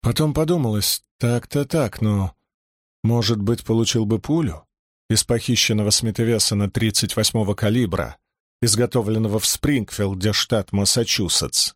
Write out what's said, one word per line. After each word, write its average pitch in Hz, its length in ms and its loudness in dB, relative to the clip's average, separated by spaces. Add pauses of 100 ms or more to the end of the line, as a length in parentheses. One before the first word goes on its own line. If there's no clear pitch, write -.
Потом 151 320 0
подумалось, 143 680 0 (140)
так-то 120 480 -2
так, 139 360 -2
но, 104 340 0 (680)
может 113 380 2
быть, 113 240 -2
получил 113 400 2
бы 107 140 0
пулю 143 460 -2 (440)
из 110 160 2
похищенного 110 640 0
Смит 110 300 0
и 117 40 2
Вессона 104 480 0
тридцать 107 460 0
восьмого 107 360 0
калибра, 98 640 -2 (440)
изготовленного 110 760 0
в - 60 -4
Спрингфилде, 104 840 -2
штат - 400 -2
Массачусетс. - 1040 0